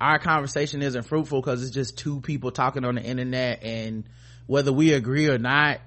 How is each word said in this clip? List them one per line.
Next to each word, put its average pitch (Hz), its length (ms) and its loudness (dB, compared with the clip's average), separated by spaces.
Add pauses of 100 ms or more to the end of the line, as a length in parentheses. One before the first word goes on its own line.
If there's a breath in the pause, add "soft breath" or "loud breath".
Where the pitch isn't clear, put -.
our 147 180 6
conversation 147 600 0
isn't 127 220 -2
fruitful 143 400 0
'cause 127 200 -2
it's 127 120 -8
just 131 240 -4
two 143 240 -4
people 131 280 -4
talking 131 360 0
on 123 80 0
the 117 80 -4
internet, 127 600 -4
and 110 420 -6 (420 loud breath)
whether 139 260 2
we 151 220 6
agree 139 340 2
or 131 80 4
not, 139 500 2